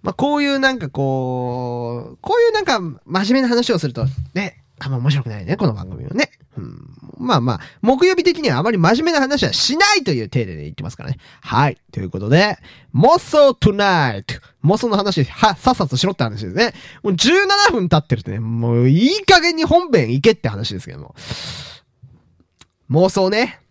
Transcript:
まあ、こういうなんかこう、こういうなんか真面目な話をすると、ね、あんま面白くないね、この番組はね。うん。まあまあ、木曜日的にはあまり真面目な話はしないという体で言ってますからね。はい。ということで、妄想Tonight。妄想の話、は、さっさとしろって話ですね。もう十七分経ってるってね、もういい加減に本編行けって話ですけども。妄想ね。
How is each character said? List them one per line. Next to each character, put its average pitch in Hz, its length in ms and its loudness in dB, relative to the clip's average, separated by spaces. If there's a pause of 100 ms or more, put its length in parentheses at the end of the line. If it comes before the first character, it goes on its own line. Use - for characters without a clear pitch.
ま - 100 -4
あ、 - 20 -8
こ 294 240 0
う 294 60 0
い 285 40 0
う 277 120 0
な 269 120 2
ん 262 80 -6
か 135 100 -8
こ 123 1200 -6
う、 - 80 -20
こ 453 180 -2
う - 20 4
い 466 80 6
う - 40 0
な 427 80 0
ん 370 40 -4
か 254 140 0 (260)
真 196 280 0
面 - 0 -
目 269 80 4
な 247 80 0
話 240 240 0
を 170 60 0
す 156 60 -4
る 123 80 -4
と、 - 120 -4 (280)
ね、 190 300 -8 (160)
あ - 80 -10
ん 135 40 -4
ま 131 60 -4
面 131 140 0
白 139 120 0
く 117 60 -8
な 107 120 -10
い 87 40 -12
ね、 170 120 -4
こ 190 100 0
の 113 60 0
番 92 160 -10
組 - 160 -12
は - 60 -10
ね。 - 200 -2 (260)
う - 40 -10
ん。 - 260 -16 (300)
ま 220 180 -2
あ 127 60 2
ま 120 140 0
あ、 - 40 -10 (220)
木 262 260 4
曜 370 80 4
日 349 80 0
的 339 180 0
に 294 80 0
は 127 100 0
あ 160 40 -2
ま 226 80 0
り 208 60 0
真 175 160 4 (100)
面 - 0 -
目 339 80 0
な 311 80 0
話 269 260 0
は 127 60 -2
し - 240 -2
な 403 200 4
い 302 100 -2
と 180 60 -2
い 117 120 -2
う 107 60 -10
体 117 160 -2
で 90 180 -10
言 73 80 -12
っ - 20 -16
て - 100 -12
ま 80 60 -8
す - 60 -16
か - 80 -18
ら - 60 -10
ね。 139 80 -6 (240)
は 131 260 0
い。 113 100 -4 (140)
と - 80 -8
い 98 60 -6
う 87 40 -8
こ 95 120 -8
と 104 80 -6
で、 185 280 2 (380)
妄 277 240 6
想 285 300 4
Tonight。 190 920 0 (240)
妄 185 140 2
想 240 100 -4
の 214 80 0
話、 196 300 0
は、 214 300 2
さ - 160 2
っ - 40 2
さ 185 100 -2
と 131 120 -4
し - 80 0
ろ 196 80 0
っ - 20 -8
て - 80 -4
話 104 220 -6
で 90 60 -10
す 95 40 -8
ね。 226 180 0 (300)
も 208 60 -2
う 190 80 0
十 359 280 4
七 403 280 2
分 185 160 -2
経 165 80 4
っ 151 100 -2
て - 80 0
る 113 60 -8
っ - 20 -18
て - 80 -10
ね、 101 80 -6
も 117 440 0
う 131 60 6
い 240 280 4
い 392 80 -6
加 359 160 6
減 330 160 -2
に 320 80 -2
本 339 260 2
編 123 220 2
行 139 80 -2
け 220 100 6
っ 196 40 2
て - 120 -8
話 104 260 -6
で 92 60 -10
す - 60 -16
け - 80 -16
ど - 60 -16
も。 - 140 -20 (1800)
妄 170 200 4
想 190 200 0
ね。 220 300 -2 (120)